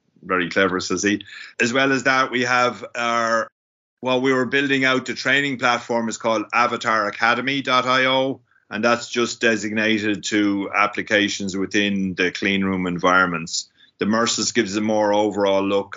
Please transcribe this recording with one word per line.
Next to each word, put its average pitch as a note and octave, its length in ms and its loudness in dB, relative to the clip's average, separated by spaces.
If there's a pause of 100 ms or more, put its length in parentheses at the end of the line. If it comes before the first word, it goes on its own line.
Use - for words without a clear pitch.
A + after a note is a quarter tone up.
(240)
Very F2+ 260 -2
clever, F#2 300 2
says F2 240 -4
he. G2+ 200 0 (380)
As A#2 100 0
well C3+ 200 2
as C3 140 0
that, C3 260 2
we B2 140 -2
have B2 380 0 (120)
our, A#2 520 0 (540)
well, B2+ 200 0
we C3+ 120 2
were B2+ 140 2
building C3+ 380 0
out C3 200 2
the A#2+ 80 -6
training C3+ 460 0
platform A#2+ 500 0
is G#2+ 80 -8
called A2 340 0
avatar A2+ 560 0
academy A#2+ 540 0
dot B2+ 240 2
I C3 220 2
O, C3 340 0 (300)
and G#2+ 120 -6
that's A#2+ 240 2
just A#2 320 -2
designated G#2+ 840 0
to G2+ 520 0
applications G2+ 800 0
within G2 600 -2
the F2+ 160 0
clean G2 320 -2
room F#2 240 -2
environments. F2 840 0 (300)
The G2 80 -2
Mercer's A2 460 0
gives G#2 240 0
a G#2+ 40 -2
more G#2+ 320 2
overall G2+ 480 2
look G2 360 -2